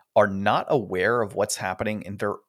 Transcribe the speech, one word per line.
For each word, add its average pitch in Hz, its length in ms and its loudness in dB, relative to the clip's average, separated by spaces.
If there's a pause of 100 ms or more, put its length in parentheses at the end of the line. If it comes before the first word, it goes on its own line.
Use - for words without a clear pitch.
(160)
are 104 120 6
not 101 420 0
aware 104 520 2
of 101 140 -4
what's 101 220 0
happening 104 460 -4
in 101 140 -10
their 104 180 -2 (140)